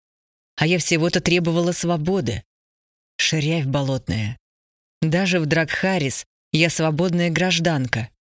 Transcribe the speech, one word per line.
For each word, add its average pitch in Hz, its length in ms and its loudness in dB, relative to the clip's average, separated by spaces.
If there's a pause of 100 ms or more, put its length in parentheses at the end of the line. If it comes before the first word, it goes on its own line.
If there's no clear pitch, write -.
(560)
А 156 120 0
я 175 100 2
всего-то 170 420 2
требовала 170 520 2
свободы. 170 720 -2 (760)
Ширявь 156 480 0
болотная. 131 720 -2 (640)
Даже 175 380 2
в 156 60 -2
Дракхарис 160 800 0 (260)
я 160 180 4
свободная 165 640 0
гражданка. 160 760 0 (120)